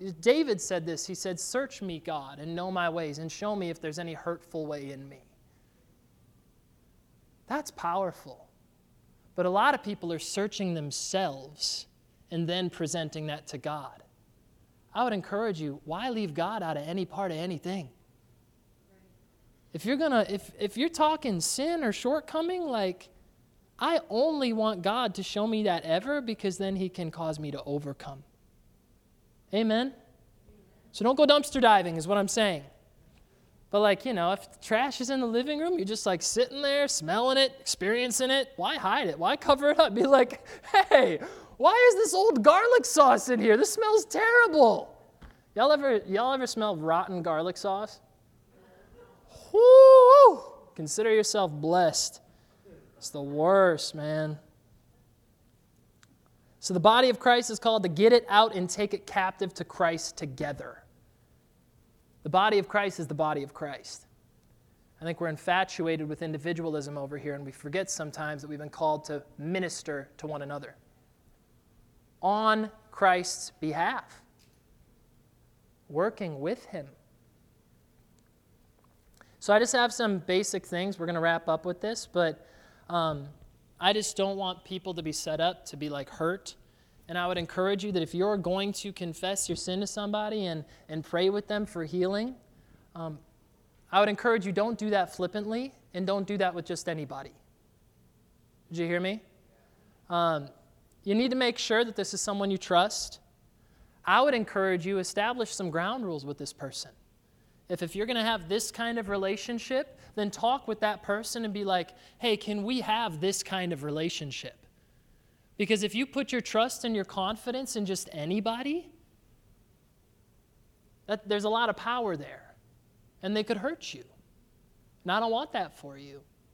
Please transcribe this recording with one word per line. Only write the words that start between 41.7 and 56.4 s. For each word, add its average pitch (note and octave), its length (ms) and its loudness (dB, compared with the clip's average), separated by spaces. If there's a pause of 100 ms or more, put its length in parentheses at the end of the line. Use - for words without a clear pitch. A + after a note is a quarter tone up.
is G4 60 2
this F#4+ 180 0
old F#4 280 4
garlic A4 420 8
sauce B3+ 440 6
in A#3+ 120 2
here? G#3+ 160 6
This E4+ 160 2
smells G#4+ 320 2
terrible." E4 880 4 (600)
Y'all C4 180 4
ever, C#4 240 2 (100)
y'all A3+ 280 0
ever C4 120 -4
smell G#3+ 300 -2
rotten E3 460 -2
garlic E3 340 -2
sauce? G3+ 440 -6 (1500)
Whoo! B4+ 920 12 (320)
Consider G#3+ 380 -2
yourself G#3 380 2
blessed. D#3+ 720 0 (800)
It's - 120 -12
the C#3+ 120 -10
worst, D#3+ 720 4
man. D#3 440 -4 (2250)